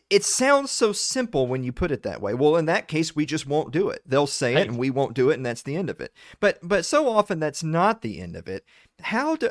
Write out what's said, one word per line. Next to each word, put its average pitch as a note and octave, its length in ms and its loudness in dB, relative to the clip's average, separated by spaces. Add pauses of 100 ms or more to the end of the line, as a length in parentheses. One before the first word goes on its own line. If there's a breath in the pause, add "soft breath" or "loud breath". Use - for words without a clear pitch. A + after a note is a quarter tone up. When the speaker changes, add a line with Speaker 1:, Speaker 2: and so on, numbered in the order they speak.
Speaker 1:
it G3 160 4
sounds C#4 460 2
so G#3+ 220 2
simple G#3 540 -2
when C3 160 -4
you B2 80 -4
put E3+ 200 -2
it - 140 -4
that F#2 180 -6
way. G2+ 100 -2
"Well, D3+ 240 4
in E3 80 2
that E3 240 0
case, D#3+ 260 -2
we D3+ 120 0
just C#3 200 -4
won't D3 240 -2
do E3+ 200 0
it." - 160 -8
They'll C#3 200 2
say B2+ 280 -2
it - 20 4
Speaker 2:
Right. F3 120 2
Speaker 1:
and A#2 100 -6
we C3 100 0
won't C3 240 -2
do B2+ 160 2
it, D#3 60 4
and C3 100 -6
that's A#2+ 180 -6
the C#3 140 -8
end F3 140 -4
of - 100 -10
it. A#1+ 140 -14 (260 loud breath)
But, G3+ 220 2
but E3+ 240 -2
so D4+ 200 2
often G#3 320 0
that's D3+ 240 -4
not E3+ 380 2
the G2 180 -8
end E2+ 160 -10
of E2+ 140 -12
it. F#2+ 160 -8 (360 soft breath)
How C#4 340 -2
do, D#4 160 -2